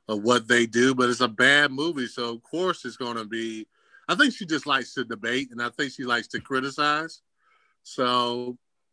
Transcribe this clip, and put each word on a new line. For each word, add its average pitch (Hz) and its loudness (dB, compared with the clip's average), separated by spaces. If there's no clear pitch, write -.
of 104 -4
what 117 4
they 120 6
do, 120 4
but 123 4
it's 117 0
a 127 2
bad 135 4
movie, 139 -4
so 117 -6
of 117 -14
course 175 -4
it's 117 -10
gonna 117 -6
be, 110 -8
I 165 0
think 254 2
she 202 -10
just 151 -4
likes 135 -2
to 135 -4
debate, 117 -4
and 120 -12
I 120 -4
think 139 -6
she 135 -12
likes 120 -2
to 117 -8
criticize. 147 -4
So 123 -2